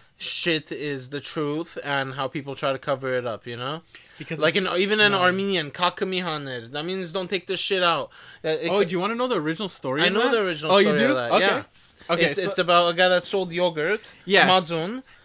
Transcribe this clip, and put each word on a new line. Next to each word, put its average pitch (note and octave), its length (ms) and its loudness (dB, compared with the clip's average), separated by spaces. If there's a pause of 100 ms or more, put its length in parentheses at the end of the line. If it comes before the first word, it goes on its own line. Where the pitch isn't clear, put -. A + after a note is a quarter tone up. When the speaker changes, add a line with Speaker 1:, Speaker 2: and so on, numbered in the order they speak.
(160)
Speaker 1:
shit - 560 -4
is C3+ 380 -8
the C#3+ 100 -8
truth D3+ 640 -6
and C3+ 300 -2
how C#3 140 -4
people C3+ 260 -8
try C#3 180 0
to C3 60 -4
cover C3 360 -4
it B2 120 -2
up, G#2+ 200 -8
you A#2+ 120 -10
know? C#3 240 -8 (360)
Speaker 2:
Because D#3 200 -10
Speaker 1:
Like, D3+ 180 2
in, F#3 80 2
Speaker 2:
it's F3 160 0
Speaker 1:
even G#3 200 2
in G#3 120 6
Speaker 2:
not. F#3+ 80 2
Speaker 1:
Armenian, F3+ 500 0
"Kakamihaner," D#3+ 1040 -4
that D3 140 -8
means F#3 260 -6
don't F#3 160 -6
take F#3 180 -4
the F#3 120 -4
shit F#3+ 240 0
out. D#3+ 280 2 (320)
Uh, E3 60 -4 (160)
it E3 60 -2
Speaker 2:
Oh, G3 100 4
Speaker 1:
c- G3+ 60 2
Speaker 2:
do E3 60 -6
you F3+ 80 0
wanna G#3 200 -2
know B3+ 80 0
the A3 180 0
original E3 220 -4
story C3+ 340 -4
Speaker 1:
I F3 40 4
Speaker 2:
in F#3 80 2
Speaker 1:
know A3 100 2
Speaker 2:
that? C4+ 80 2
Speaker 1:
the A3+ 140 2
original D#3+ 260 -2
Speaker 2:
Oh, G3 60 8
you G3 180 6
Speaker 1:
story - 60 4
of - 60 4
Speaker 2:
do? - 60 2
Speaker 1:
that, B2 180 -2
Speaker 2:
Okay. F#3 140 4
Speaker 1:
yeah. E3 160 0 (460)
Speaker 2:
Okay, E3+ 220 2
Speaker 1:
It's, F#3 120 -2
Speaker 2:
so F3+ 60 -2
Speaker 1:
it's F#3+ 100 -2
about F3 300 4
a E3+ 60 0
guy F3+ 160 4
that F3+ 140 4
sold F#3 280 -2
yogurt, F3 580 -2 (140)
Speaker 2:
Yes. F#3+ 260 6
Speaker 1:
Mazun. F3+ 520 0 (220)